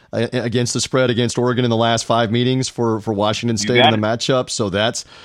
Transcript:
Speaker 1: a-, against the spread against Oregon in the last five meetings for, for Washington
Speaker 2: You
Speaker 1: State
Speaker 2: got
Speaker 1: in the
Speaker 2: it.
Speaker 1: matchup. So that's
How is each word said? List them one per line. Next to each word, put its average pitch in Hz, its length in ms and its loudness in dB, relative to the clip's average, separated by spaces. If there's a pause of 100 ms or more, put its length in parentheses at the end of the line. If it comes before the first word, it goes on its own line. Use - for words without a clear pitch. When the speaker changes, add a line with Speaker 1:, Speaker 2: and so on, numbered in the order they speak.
(140)
Speaker 1:
a-, 113 180 -2
against 120 420 -2
the 127 60 -2
spread 127 300 0
against 120 280 0
Oregon 123 280 0
in 120 40 0
the 113 80 2
last 117 280 2
five 117 260 2
meetings 123 380 0
for, 113 320 -2
for 110 120 -4
Washington 107 420 0
Speaker 2:
You 104 40 -4
Speaker 1:
State 120 240 2
Speaker 2:
got 135 100 4
Speaker 1:
in 107 60 0
the 107 80 0
Speaker 2:
it. - 20 0
Speaker 1:
matchup. 127 400 -2
So 104 200 -4
that's 104 340 0 (220)